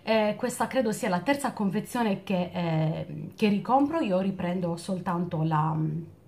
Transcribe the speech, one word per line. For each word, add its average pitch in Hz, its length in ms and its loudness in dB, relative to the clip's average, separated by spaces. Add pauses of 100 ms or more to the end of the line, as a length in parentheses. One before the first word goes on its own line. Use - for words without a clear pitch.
eh, 214 340 2
questa 240 300 -2
credo 226 260 2
sia 208 160 -2
la 180 100 2
terza 277 320 0
confezione 208 720 0
che, 180 300 0
eh, 160 800 -2
che 214 140 2
ricompro. 269 500 2
Io 196 220 2
riprendo 180 560 -2
soltanto 175 680 -2
la, 160 340 2 (500)